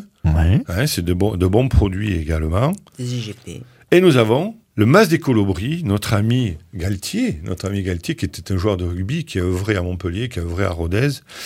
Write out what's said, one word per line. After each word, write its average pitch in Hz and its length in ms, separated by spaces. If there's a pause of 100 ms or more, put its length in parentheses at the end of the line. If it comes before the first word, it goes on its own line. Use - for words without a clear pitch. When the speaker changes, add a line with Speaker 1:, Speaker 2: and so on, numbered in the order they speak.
(240)
Speaker 1:
Ouais. 82 440
Speaker 2:
Hein, 101 180
c'est 95 180
de 85 100
bons, 98 220
de 90 100
bons 113 220
produits 101 460
également. 82 580 (260)
Speaker 3:
Des 123 180
I 120 40
G 104 140 (100)
P. - 180 (280)
Speaker 2:
Et 175 100
nous 180 160
avons 127 380 (220)
le 104 100
Mas 175 220
des 160 120
Colobris, 110 640
notre 104 300
ami 110 420 (180)
Galtier, 101 680
notre 98 240
ami 98 160
Galtier 92 320
qui - 80
était 90 280
un 95 40
joueur 98 200
de 90 80
rugby, 95 400
qui - 140
a 90 40
œuvré 92 340
à 90 60
Montpellier, 90 460
qui 104 120
a - 20
œuvré 85 220
à 95 60
Rodez, 87 400 (360)